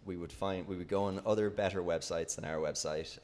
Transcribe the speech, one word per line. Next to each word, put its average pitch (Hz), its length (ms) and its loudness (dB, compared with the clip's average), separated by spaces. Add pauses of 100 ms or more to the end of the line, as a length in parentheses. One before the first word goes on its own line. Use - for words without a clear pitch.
we 92 120 -4
would 85 160 -6
find, 95 340 -2
we 95 100 -4
would 87 120 -6
go 98 160 4
on 98 220 0
other 107 240 4
better 98 320 2
websites 82 520 0
than 80 100 -8
our 78 120 -2
website, 78 680 -2